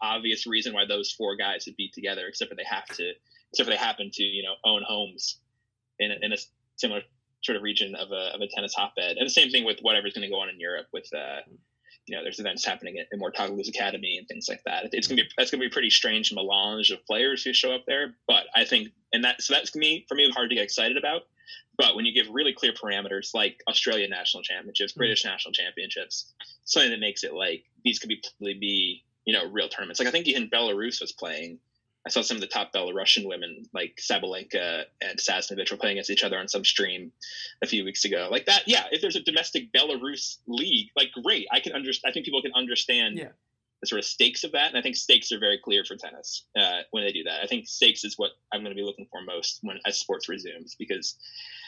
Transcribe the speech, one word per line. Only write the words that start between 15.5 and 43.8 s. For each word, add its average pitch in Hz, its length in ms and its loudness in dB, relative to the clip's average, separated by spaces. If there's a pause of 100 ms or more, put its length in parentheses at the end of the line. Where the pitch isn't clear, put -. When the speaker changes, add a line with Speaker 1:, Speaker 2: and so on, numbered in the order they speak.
Speaker 1:
gonna 135 100 0
be 127 60 2
a 117 40 -4
pretty 120 200 0
strange 107 420 4
melange 101 580 2
of 95 140 -4
players 127 380 2
who 131 100 0
show 127 220 4
up 127 120 -6
there. 135 280 0 (120)
But - 280 6
I 117 100 6
think, 110 280 2 (200)
and 117 120 4
that, 123 180 2
so - 100 0
that's 147 160 2
gonna 156 140 -2
be, 156 260 2
for 143 60 -2
me, 143 160 6
hard 123 180 0
to 120 80 2
get 104 80 2
excited 117 320 0
about. 151 260 0 (540)
But 120 200 6
when 113 100 0
you 113 80 2
give 110 180 4
really 139 220 2
clear 120 180 2
parameters 101 640 -4
like 104 340 2
Australian 107 420 4
national 90 320 -2
championships, 98 500 -2
Speaker 2:
Mm. - 40 -14
Speaker 1:
British 113 300 4
national 92 260 -4
championships, 90 800 -4 (320)
something 135 260 6
that 113 100 -2
makes 101 240 0
it 78 100 -6
like, 87 300 -2 (200)
these 117 140 2
could 110 100 -6
be, 107 140 -4 (180)
be, 98 640 -2 (220)
you 110 80 4
know, 92 160 0
real 104 180 0
tournaments. 90 320 -6
Like, 123 80 4
I 120 40 2
think 170 160 2
even 123 200 2
Belarus 117 520 0
was - 120 -6
playing. 82 460 -8 (480)
I - 20 -6
saw 120 140 2
some 113 160 -2
of - 20 -6
the 95 60 -2
top - 260 -2
Belarusian 95 540 2
women, 87 480 -8
like 90 260 -4
Sabalenka 92 840 -2 (180)
and 92 160 -4
Sasnovich, 95 520 0
were 101 60 -4
playing 101 200 0
against 95 120 -4
each 101 160 -2
other 95 140 -2
on 95 100 -6
some 98 160 -2
stream 92 480 0 (500)
a 95 40 0
few 101 180 0
weeks 98 220 0
ago. 90 240 0
Like - 160 0
that, 196 200 6
yeah, 233 240 4
if - 120 0
there's 185 140 0
a 170 60 -2
domestic 156 480 -2
Belarus 139 760 -2
league, 147 500 0
like, 139 160 2
great. 147 400 0
I 127 80 4
can 165 120 -4
under-, 135 200 -2 (120)
I 131 60 2
think 143 140 -4
people 139 160 0
can 127 140 -4
understand 120 640 2
Speaker 2:
Yeah. - 140 -10 (500)